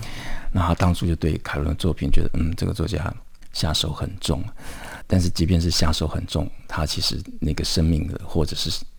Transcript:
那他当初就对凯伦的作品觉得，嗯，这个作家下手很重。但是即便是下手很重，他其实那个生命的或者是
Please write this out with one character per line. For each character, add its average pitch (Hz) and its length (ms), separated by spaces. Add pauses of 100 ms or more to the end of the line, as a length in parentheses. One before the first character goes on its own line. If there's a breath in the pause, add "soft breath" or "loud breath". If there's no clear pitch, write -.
(520 loud breath)
那 95 80
他 87 140
当 90 200
初 - 120
就 85 100
对 82 220
凯 - 200
伦 76 120
的 78 60
作 80 180
品 - 160
觉 82 100
得， 80 140
嗯， 80 240
这 92 80
个 90 80
作 82 120
家 - 260 (420)
下 80 180
手 - 180
很 - 180 (120)
重。 - 240 (600 loud breath)
但 95 120
是 90 120
即 85 160
便 90 120
是 85 120
下 82 200
手 78 160
很 - 200
重， - 220 (200)
他 - 160
其 - 160
实 - 180 (220)
那 76 140
个 78 100
生 - 180
命 80 240
的 87 160
或 85 220
者 71 100
是 78 160 (280)